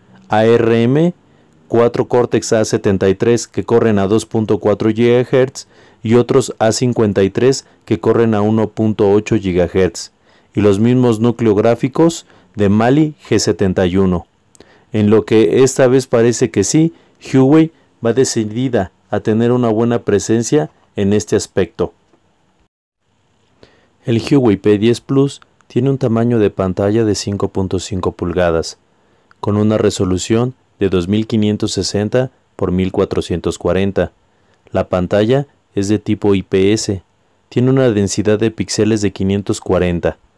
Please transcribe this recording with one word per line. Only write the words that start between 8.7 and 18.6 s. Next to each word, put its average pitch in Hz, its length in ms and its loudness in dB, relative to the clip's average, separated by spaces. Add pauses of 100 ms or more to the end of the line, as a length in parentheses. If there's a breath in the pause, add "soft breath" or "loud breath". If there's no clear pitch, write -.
ocho 104 240 2
gigahertz, 90 760 -2 (440 soft breath)
y 107 60 -4
los 101 180 2
mismos 120 400 2
núcleos 113 360 0
gráficos 123 720 0 (300 soft breath)
de 101 140 0
Mali 131 440 2 (160)
G 113 80 2
setenta 98 480 -2
y 90 120 -2
uno, 90 280 0 (680 soft breath)
en 107 180 2
lo 107 140 2
que 110 380 2
esta 131 240 2
vez 127 200 0
parece 117 420 0
que 101 140 0
sí, 160 300 0 (280 loud breath)
Huawei 147 500 2 (320 soft breath)
va 113 100 0
decidida 117 760 -2 (200)